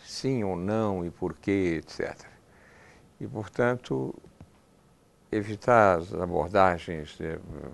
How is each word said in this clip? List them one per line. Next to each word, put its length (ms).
sim 400
ou 100
não, 480
e 80
por 220
quê, 500
et 80
cetera. 400
E, 80
portanto, 880
evitar 640
as 160
abordagens, 1080
eh, 200